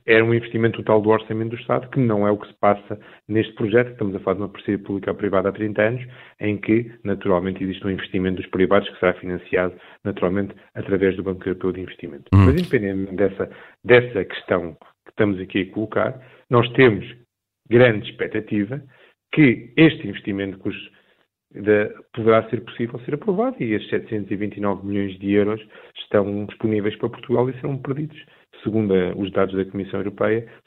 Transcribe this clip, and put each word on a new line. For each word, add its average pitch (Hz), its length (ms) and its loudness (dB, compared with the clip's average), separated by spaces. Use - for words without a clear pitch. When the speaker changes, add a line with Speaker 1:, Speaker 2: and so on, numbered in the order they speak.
Speaker 1:
é 113 180 6
um 113 100 2
investimento 113 440 0
total 107 240 2
do 104 80 2
orçamento 110 400 0
do 120 80 -8
Estado, 123 320 -4
que - 100 -2
não 107 280 2
é 104 40 4
o 104 60 0
que - 100 -16
se - 120 -20
passa 104 400 0
neste 107 260 0
projeto. 120 380 0
Estamos 101 240 -4
a 95 40 -8
falar 95 180 -2
de 104 60 -6
uma 95 60 -6
parceria 101 300 -4
pública-privada 98 720 -2
há - 20 0
trinta 107 320 -2
anos, 120 200 -2
em 104 180 -2
que, 113 340 0
naturalmente, 95 600 -2
existe 95 220 -6
um 98 60 -2
investimento 92 500 -2
dos - 80 -12
privados 98 400 2
que - 100 -16
será 90 140 2
financiado, 90 600 -4
naturalmente, 95 520 -2
através 95 420 0
do 95 80 -6
Banco 92 240 -6
Europeu 92 240 -2
de 92 100 -8
Investimento. 76 520 -14
Speaker 2:
Uhum. 98 120 8
Speaker 1:
Mas, 135 100 6
independentemente 98 600 -2
dessa, 95 340 -2
dessa 120 400 4
questão 85 540 -4
que - 60 -20
estamos 101 280 0
aqui 92 220 -4
a 92 120 -8
colocar, 107 480 -4
nós 117 200 4
temos 110 360 4
grande 113 400 4
expectativa 107 720 -4
que 131 420 4
este 151 320 4
investimento 98 520 -6
que 104 100 -8
os, - 220 -12
da, 104 360 2
poderá 110 360 2
ser 113 120 -4
possível 120 380 -8
ser 135 160 -8
aprovado 220 440 -4
e 113 140 -2
estes 104 160 -4
setecentos 101 420 -4
e 104 40 -4
vinte 98 220 -6
e 101 40 -8
nove 98 260 -4
milhões 98 320 -4
de 101 140 -2
euros 104 280 2
estão 101 440 0
disponíveis 104 500 -2
para 120 140 -4
Portugal 123 400 0
e 131 60 -6
serão 139 220 -6
perdidos, 143 400 -8
segundo 107 300 0
a, 90 220 2
os 95 160 -4
dados 95 220 0
da 95 120 -2
Comissão 98 340 -6
Europeia, 104 480 -2